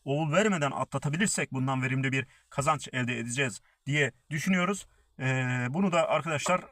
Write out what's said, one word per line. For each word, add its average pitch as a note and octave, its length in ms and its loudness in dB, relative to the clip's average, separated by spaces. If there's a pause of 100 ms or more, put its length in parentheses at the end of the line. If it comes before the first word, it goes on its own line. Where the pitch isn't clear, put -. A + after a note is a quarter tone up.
oğul D3 280 0
vermeden F3 380 4
atlatabilirsek D3+ 840 -2
bundan C3 300 0
verimli C3 300 0
bir C3+ 140 -2 (240)
kazanç - 420 0
elde B2 260 -2
edeceğiz A#2+ 440 -2 (240)
diye C#3+ 260 2 (180)
düşünüyoruz. F3+ 560 0 (320)
E, C3 60 -6 (460)
bunu F3+ 220 2
da E3+ 160 4
arkadaşlar D#3 520 0 (120)